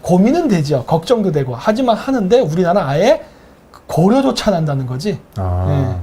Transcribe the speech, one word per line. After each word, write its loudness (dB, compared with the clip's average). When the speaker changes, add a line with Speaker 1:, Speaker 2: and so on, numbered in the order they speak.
Speaker 1:
고민은 2
되죠. 0
걱정도 0
되고. -2
하지만 0
하는데, 0
우리나라 0
아예 2
고려조차 0
안 0
한다는 -2
거지. -6
Speaker 2:
아. -2
Speaker 1:
예. -2